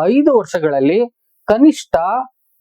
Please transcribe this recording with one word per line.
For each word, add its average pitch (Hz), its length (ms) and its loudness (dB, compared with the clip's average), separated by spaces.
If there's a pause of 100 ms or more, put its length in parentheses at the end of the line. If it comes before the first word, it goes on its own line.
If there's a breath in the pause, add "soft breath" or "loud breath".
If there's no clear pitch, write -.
ಐದು 262 360 2
ವರ್ಷಗಳಲ್ಲಿ 160 720 -2 (360)
ಕನಿಷ್ಠ 254 500 2 (640)